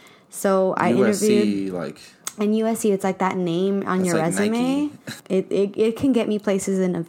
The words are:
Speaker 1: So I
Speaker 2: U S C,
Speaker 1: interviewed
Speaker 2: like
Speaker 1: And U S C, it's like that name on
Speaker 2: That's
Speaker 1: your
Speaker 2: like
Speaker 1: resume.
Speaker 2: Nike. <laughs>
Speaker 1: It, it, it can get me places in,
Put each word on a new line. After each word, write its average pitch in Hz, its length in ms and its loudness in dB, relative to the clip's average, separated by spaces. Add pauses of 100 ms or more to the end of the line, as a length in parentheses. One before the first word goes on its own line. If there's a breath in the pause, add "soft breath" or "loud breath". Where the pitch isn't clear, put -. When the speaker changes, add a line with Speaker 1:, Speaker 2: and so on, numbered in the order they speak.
(300 loud breath)
Speaker 1:
So 190 480 0
I 175 120 2
Speaker 2:
U 240 160 4
S 202 140 2
C, 214 160 2
Speaker 1:
interviewed 98 380 0
Speaker 2:
like - 260 -8 (400)
Speaker 1:
And 208 180 0
U 220 80 0
S 220 140 -2
C, 214 140 2
it's 190 100 -2
like 190 160 -2
that 185 160 -2
name 185 500 0
on 185 140 -2
Speaker 2:
That's 185 80 0
Speaker 1:
your 170 120 0
Speaker 2:
like 175 180 0
Speaker 1:
resume. 240 460 0
Speaker 2:
Nike. 294 80 -4 (200)
<laughs> - 180 -18
Speaker 1:
It, 190 200 0
it, 202 280 0
it 220 200 0
can 269 160 2
get 220 160 2
me 214 100 0
places 196 400 0
in, 170 300 0